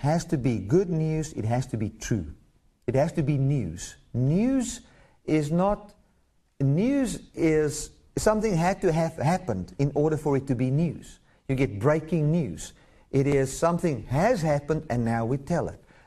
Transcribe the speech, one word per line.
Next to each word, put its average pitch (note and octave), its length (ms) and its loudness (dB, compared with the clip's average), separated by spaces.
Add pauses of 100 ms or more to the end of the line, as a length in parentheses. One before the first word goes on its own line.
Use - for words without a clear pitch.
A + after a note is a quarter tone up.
has D#3 240 0
to E3 120 -2
be A#2+ 200 0
good D3 320 2
news. D#3 440 -2
It G#2 120 -6
has B2 220 0
to A#2 100 -6
be G#2+ 120 -4
true. F2 440 -4 (540)
It A#2 80 0
has D3+ 160 2
to F3 100 -2
be D3 160 0
news. C3 600 -2 (180)
News G#3+ 640 0 (440)
is D3+ 260 0
not, F#3+ 420 0 (680)
news F#3+ 600 2 (160)
is, D#3 560 0 (260)
something G#3+ 380 2
had F3+ 260 2
to F3+ 100 2
have E3 260 0
happened A#2 600 -2
in C#3 160 0
order D3+ 240 2
for C#3+ 200 0
it C3+ 100 -6
to C3+ 80 0
be B2+ 160 0
news. D3 480 -2 (280)
You C3+ 80 -2
get G2+ 240 0
breaking D3+ 520 2
news. G#2+ 420 -2 (380)
It C3+ 160 2
is C3+ 240 2
something E3 520 0
has F3+ 380 2
happened D3+ 480 0
and A#2+ 140 0
now A2+ 220 0
we B2 100 -2
tell C#3 320 -2
it. - 160 -12 (240)